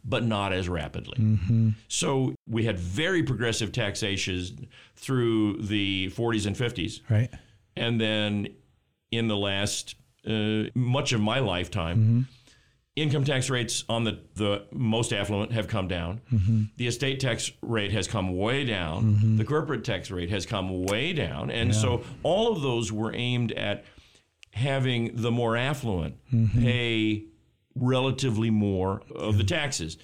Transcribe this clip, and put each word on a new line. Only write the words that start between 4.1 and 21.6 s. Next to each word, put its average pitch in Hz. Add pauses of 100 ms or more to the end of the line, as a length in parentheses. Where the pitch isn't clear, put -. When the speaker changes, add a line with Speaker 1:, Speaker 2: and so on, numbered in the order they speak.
Speaker 1:
through 113
the 98
forties 113
and 101
fifties. 117
Speaker 2:
Right. 113 (460)
Speaker 1:
And 117
then 107 (600)
in 117
the 107
last, 101 (320)
uh, 107 (120)
much 127
of 110
my 110
lifetime, 90
Speaker 2:
Mm-hmm. 113 (760)
Speaker 1:
income 147
tax 131
rates 120
on 117
the, 104 (160)
the 101
most 117
affluent 104
have 107
come 95
down. 87 (140)
Speaker 2:
Mm-hmm. 107 (120)
Speaker 1:
The 120
estate 131
tax 117 (120)
rate 104
has 98
come 95
way 120
down. 104
Speaker 2:
Mm-hmm. 110
Speaker 1:
The 110
corporate 147
tax 101
rate 87
has 98
come 95
way 113
down. 87
And 117